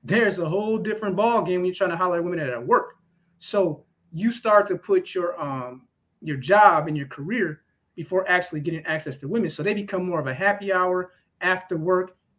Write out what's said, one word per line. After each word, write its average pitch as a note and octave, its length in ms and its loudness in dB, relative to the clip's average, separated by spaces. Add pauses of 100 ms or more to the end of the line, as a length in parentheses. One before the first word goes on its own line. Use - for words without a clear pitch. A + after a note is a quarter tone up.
there's F#3+ 360 2
a E3 80 -2
whole G#3+ 300 -2
different G#3 380 -4
ball A3 280 2
game F3+ 160 0
when F3+ 60 0
you're F#3 100 -2
trying F3+ 160 0
to E3+ 60 -4
holler F3+ 200 0
at E3+ 60 -2
women F3 160 -4
at B2+ 260 -4
work. - 320 0 (420)
So F3+ 460 -2 (280)
you G#3 180 -2
start G#3 360 4
to F#3 100 -2
put F#3 360 0
your, F3 260 -2
um, C3 480 -8 (340)
your D3+ 160 -6
job E3+ 500 6
and D3+ 100 -2
your C3+ 100 -6
career D#3+ 540 -4 (340)
before F#3 320 -2
actually F3+ 340 0
getting D#3+ 240 -6
access D3+ 320 -6
to C#3 100 -12
women. G3 220 -2
So D3 120 -8
they G#3 120 0
become G3 320 -4
more F3 140 -2
of C3+ 80 -2
a B2+ 60 -2
happy G3 400 0
hour, F3+ 380 0 (300)
after F3+ 360 -2
work, F#3 380 0 (240)